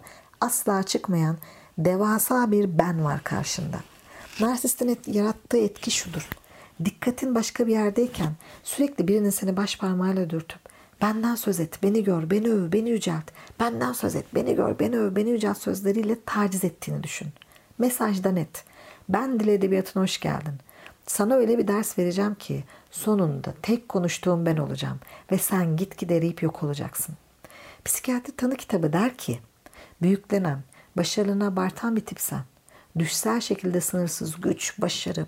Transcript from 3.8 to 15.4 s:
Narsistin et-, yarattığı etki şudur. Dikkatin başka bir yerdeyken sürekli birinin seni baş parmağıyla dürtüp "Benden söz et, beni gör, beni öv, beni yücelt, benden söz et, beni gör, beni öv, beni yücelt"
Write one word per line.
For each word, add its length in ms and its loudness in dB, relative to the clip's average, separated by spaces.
Narsistin 480 0
et-, 200 -2
yarattığı 500 0
etki 320 0
şudur. 380 -4
Dikkatin 500 -2
başka 320 0
bir 60 4
yerdeyken 600 2
sürekli 460 0
birinin 220 4
seni 260 0
baş 220 -2
parmağıyla 520 0
dürtüp 420 -8
"Benden 320 0
söz 260 -2
et, 220 -6
beni 220 4
gör, 260 2
beni 180 2
öv, 240 2
beni 180 2
yücelt, 400 -2
benden 320 0
söz 240 -2
et, 180 -6
beni 200 2
gör, 240 2
beni 200 2
öv, 180 2
beni 140 2
yücelt" 280 0